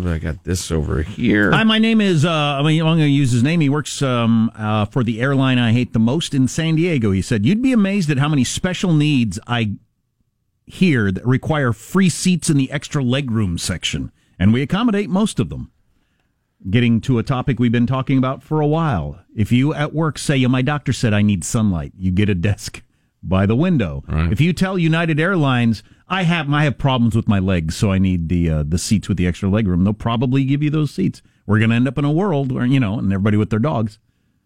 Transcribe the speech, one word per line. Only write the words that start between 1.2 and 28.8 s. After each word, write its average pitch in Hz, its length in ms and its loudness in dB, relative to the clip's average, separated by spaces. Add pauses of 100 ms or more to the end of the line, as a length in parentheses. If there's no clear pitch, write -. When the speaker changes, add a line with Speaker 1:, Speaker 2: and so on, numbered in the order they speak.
Speaker 2:
Hi, 208 120 2
my 220 160 2
name 220 200 2
is, 180 260 2
uh, 180 40 2
I 147 320 -2
mean, 156 180 2
I'm 165 100 0
gonna 160 180 2
use 139 240 2
his 120 100 2
name. 160 180 2
He 143 100 2
works, 143 340 -4
um, 117 520 2
uh, 107 300 -2
for 127 180 -2
the 110 160 -4
airline 131 380 2
I 117 160 2
hate 123 200 0
the 117 60 0
most 131 360 0
in 131 120 2
San 160 280 -2
Diego. 156 340 0
He 95 140 0
said, 107 200 0
"You'd 208 200 2
be 262 80 2
amazed 196 400 2
at 135 80 0
how 147 100 2
many 143 140 2
special 180 500 -2
needs 131 540 2
I 117 240 -2 (960)
hear 127 440 2
that 92 140 -4
require 131 480 0
free 190 360 0
seats 180 420 -2
in 143 60 2
the 131 140 0
extra 147 300 -6
legroom 117 580 -2
section, 76 520 -6 (260)
and 101 160 4
we 123 80 2
accommodate 208 480 0
most 202 300 0
of 85 100 -2
them." 123 220 -12 (1000)
Getting 117 320 2
to 127 160 0
a 110 60 -2
topic 127 360 -4
we've 120 120 2
been 120 160 2
talking 131 320 0
about 131 240 -2
for 156 180 -2
a 147 60 2
while. 139 500 -2 (180)
If 107 160 0
you 131 220 2
at 147 220 -4
work 156 240 -2
say, 143 180 0
"Yeah, 127 120 2
my 127 120 2
doctor 143 320 -2
said 107 220 0
I 104 80 2
need 101 200 0
sunlight," 95 540 -2
you 92 140 -2
get 101 180 2
a 104 60 0
desk 98 480 -4 (400)
by 95 240 0
the 110 80 2
window. 117 520 0
Speaker 1:
Right. 82 240 0
Speaker 2:
If 107 80 0
you 165 140 2
tell 190 240 -2
United 160 400 0
Airlines, 139 640 0 (280)
"I 185 140 -2
have, 160 300 0
I 147 120 4
have 139 120 0
problems 120 380 2
with 117 100 0
my 104 140 2
legs, 90 380 0
so 107 120 2
I 95 80 2
need 90 300 0
the, 85 220 0
uh, 78 180 0
the 82 100 -2
seats - 300 -2